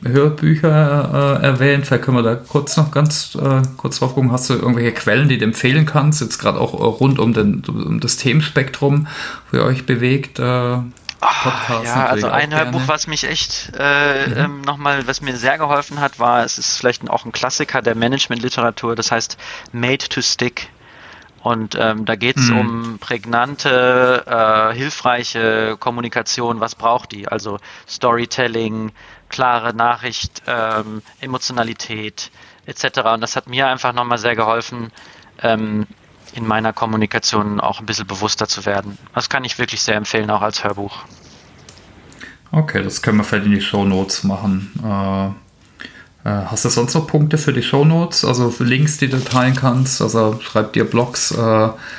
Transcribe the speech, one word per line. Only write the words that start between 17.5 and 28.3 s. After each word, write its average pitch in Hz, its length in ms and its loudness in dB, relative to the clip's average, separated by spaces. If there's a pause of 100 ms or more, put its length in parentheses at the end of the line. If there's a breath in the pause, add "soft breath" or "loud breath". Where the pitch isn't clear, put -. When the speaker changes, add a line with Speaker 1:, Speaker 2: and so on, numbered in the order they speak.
Speaker 2:
der 113 140 0
Managementliteratur, 120 1000 -2
das 113 120 -2
heißt - 280 -2 (340 loud breath)
Made 123 380 -2
to - 120 -4
Stick. - 460 -4 (760 loud breath)
Und, 113 380 -2
ähm, 110 240 0
da 110 140 -2
geht's 123 320 0
Speaker 1:
Mhm. 117 80 2
Speaker 2:
um 117 420 -4
prägnante, 127 1300 2
äh, 110 480 2
hilfreiche 113 1040 0
Kommunikation. 120 800 -4
Was 113 160 -4
braucht 117 380 0
die? 101 160 -12
Also 104 280 -4 (300 loud breath)
Storytelling, 113 1040 -2 (380 loud breath)